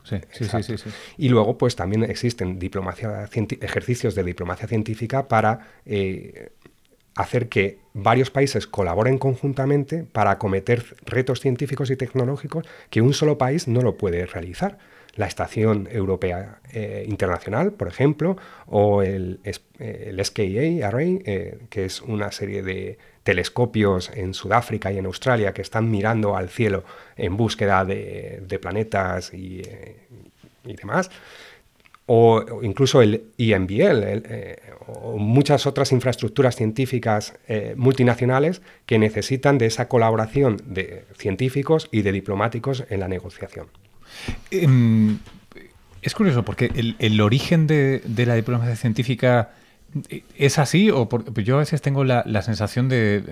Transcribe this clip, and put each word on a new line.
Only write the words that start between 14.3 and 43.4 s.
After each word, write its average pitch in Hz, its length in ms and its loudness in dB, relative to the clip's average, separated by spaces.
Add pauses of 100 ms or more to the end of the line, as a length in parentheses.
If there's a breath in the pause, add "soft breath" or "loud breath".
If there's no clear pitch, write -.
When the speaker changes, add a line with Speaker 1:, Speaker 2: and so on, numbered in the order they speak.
Speaker 2:
La 104 120 -2
Estación 107 640 -2
Europea, 95 640 -4 (140)
eh, 104 360 -8
Internacional, 104 640 -2
por 104 140 -6
ejemplo, 151 500 0 (300 loud breath)
o 101 360 4
el 95 420 -2
es-, - 180 -8 (160)
eh, 110 300 -12
el 95 100 -8
S 98 140 -4
K 113 100 -4
A 120 460 0
Array, 165 360 0
eh, 92 340 -6 (120)
que 98 140 -4
es - 180 -8
una 104 300 -4
serie 98 320 -6
de 95 340 -8 (240 soft breath)
telescopios 101 920 2
en 95 220 -6
Sudáfrica 104 560 -2
y 98 80 -4
en 95 80 -4
Australia 101 480 0
que 101 80 -8
están 113 260 -2
mirando 104 480 0
al 92 120 -4
cielo 98 340 0 (340 loud breath)
en 92 200 -2
búsqueda 98 480 2
de, 98 600 -8
de 95 140 -6
planetas 92 760 -4
y, 92 280 -14
eh, - 380 -18 (640)
y 120 100 -14
demás. 147 380 -4 (920 loud breath)
O, 113 440 6
o 110 120 -10
incluso 127 380 4
el 110 280 4 (100)
I 110 160 4
M 95 120 2
B 101 160 0
L, 117 300 4
el, 110 160 -4
eh, 104 280 -12 (300)
o 113 300 -10
muchas 123 500 4
otras 139 240 0
infraestructuras 123 640 2
científicas, 110 840 -2 (100)
eh, 110 300 -4
multinacionales 131 800 4 (240 loud breath)
que 113 140 4
necesitan 127 580 2
de 117 80 4
esa 117 240 0
colaboración 113 800 2
de 92 400 -8 (100)
científicos 131 760 0
y 107 120 2
de 95 100 2
diplomáticos 113 800 -2
en 98 100 -4
la 92 80 -6
negociación. 92 600 -10 (800 loud breath)